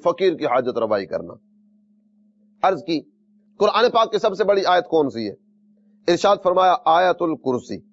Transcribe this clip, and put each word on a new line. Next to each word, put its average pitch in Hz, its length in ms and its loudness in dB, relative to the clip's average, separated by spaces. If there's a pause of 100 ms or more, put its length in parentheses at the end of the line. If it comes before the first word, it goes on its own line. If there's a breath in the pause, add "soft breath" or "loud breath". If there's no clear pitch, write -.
فقیر 175 300 0
کی 143 120 -6
حاجت 123 320 0
روائی 107 280 -2
کرنا۔ 85 280 -8 (1300)
عرض 175 220 0
کی، 160 160 -4 (600)
قرآن 214 300 2
پاک 226 220 0
کی 208 60 0
سب 196 180 -2
سے 202 80 0
بڑی 202 220 2
آیت 180 220 2
کون 151 220 2
سی 107 180 -6
ہے؟ 95 60 -10 (760)
ارشاد 190 340 2
فرمایا، 185 320 2 (180)
آیت 175 300 2
الکرسی۔ 131 560 -6 (140)